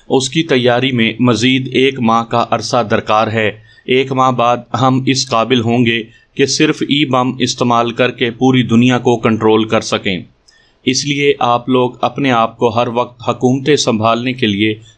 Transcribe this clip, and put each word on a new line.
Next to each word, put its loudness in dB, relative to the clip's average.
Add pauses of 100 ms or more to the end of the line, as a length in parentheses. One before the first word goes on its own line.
(100)
उसकी 0
तैयारी 0
में 0
मजीद 2
एक 0
माह 2
का -2
अरसा -2
दरकार 0
है। -2 (260)
एक 0
माह 2
बाद 0 (100)
हम 2
इस 0
काबिल 0
होंगे 0 (280)
कि 2
सिर्फ 0 (120)
ई 0
बम -2
इस्तेमाल 0
करके -2
पूरी 2
दुनिया 2
को 2
कंट्रोल 2
कर 0
सकें। -4 (640)
इसलिए 0
आप 0
लोग 0
अपने -2
आप 0
को 2
हर 0
वक्त -6
हुकूमतें 0
संभालने 0
के -4
लिए -2 (180)